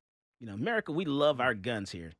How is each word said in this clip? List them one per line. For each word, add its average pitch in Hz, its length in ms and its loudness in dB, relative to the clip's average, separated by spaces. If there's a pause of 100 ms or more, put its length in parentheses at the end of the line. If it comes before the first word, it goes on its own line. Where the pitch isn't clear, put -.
(400)
You 117 80 -12
know, 101 80 -8
America, 208 360 0
we 170 140 -2
love 143 340 4
our 127 140 4
guns 104 380 -4
here 82 280 -10